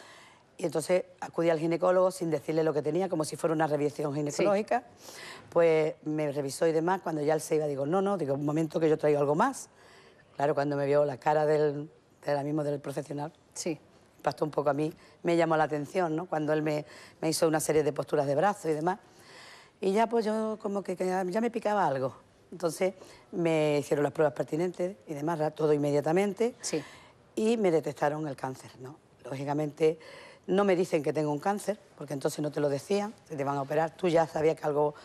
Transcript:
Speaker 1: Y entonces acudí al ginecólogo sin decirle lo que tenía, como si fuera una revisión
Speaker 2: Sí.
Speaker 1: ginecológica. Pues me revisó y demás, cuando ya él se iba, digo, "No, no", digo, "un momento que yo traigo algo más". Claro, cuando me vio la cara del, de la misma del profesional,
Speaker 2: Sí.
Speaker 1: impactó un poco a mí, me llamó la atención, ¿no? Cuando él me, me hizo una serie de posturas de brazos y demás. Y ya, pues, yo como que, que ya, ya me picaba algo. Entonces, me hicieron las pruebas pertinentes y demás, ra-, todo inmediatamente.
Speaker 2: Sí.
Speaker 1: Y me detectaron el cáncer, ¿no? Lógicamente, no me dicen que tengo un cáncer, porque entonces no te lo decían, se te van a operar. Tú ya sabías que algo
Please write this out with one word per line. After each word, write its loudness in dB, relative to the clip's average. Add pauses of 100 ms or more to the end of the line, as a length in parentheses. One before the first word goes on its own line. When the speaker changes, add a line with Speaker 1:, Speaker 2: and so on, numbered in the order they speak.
(580)
Speaker 1:
Y -4
entonces 0 (160)
acudí 0
al 2
ginecólogo 2
sin -4
decirle 0
lo 2
que -2
tenía, 0
como -2
si -8
fuera 0
una 2
revisión -2
Speaker 2:
Sí. -2
Speaker 1:
ginecológica. 0 (680)
Pues 4 (100)
me -2
revisó -2
y 4
demás, 0
cuando -4
ya 2
él 0
se -2
iba, 0
digo, -4
"No, 2
no", 0
digo, -2
"un -4
momento -2
que 4
yo 4
traigo 2
algo 2
más". 0 (680)
Claro, 0
cuando 0
me 0
vio 4
la -2
cara 2
del, 2 (340)
de 0
la -2
misma -2
del -4
profesional, -8 (220)
Speaker 2:
Sí. -6 (400)
Speaker 1:
impactó -2
un -2
poco 0
a 6
mí, -2 (320)
me 2
llamó 4
la 4
atención, -2
¿no? -4
Cuando -2
él 2
me, -2 (360)
me -2
hizo 2
una 2
serie 2
de 0
posturas 0
de 0
brazos 0
y 0
demás. -2 (840)
Y 0
ya, 2
pues, 0
yo -4
como -4
que, -6
que -2
ya, 0
ya -2
me 0
picaba 0
algo. -2 (380)
Entonces, -2 (380)
me 2
hicieron 0
las 0
pruebas 2
pertinentes -4 (120)
y -8
demás, -2
ra-, 0
todo 2
inmediatamente. 2
Speaker 2:
Sí. -4 (520)
Speaker 1:
Y 2
me 2
detectaron 0
el -8
cáncer, -10 (100)
¿no? -14 (280)
Lógicamente, 0 (480)
no 2
me 4
dicen 0
que 0
tengo 0
un -2
cáncer, -4 (180)
porque -12
entonces -4
no -2
te -4
lo 2
decían, -2 (160)
se -12
te -2
van -2
a -2
operar. 0
Tú -2
ya 4
sabías 2
que -8
algo 2 (100)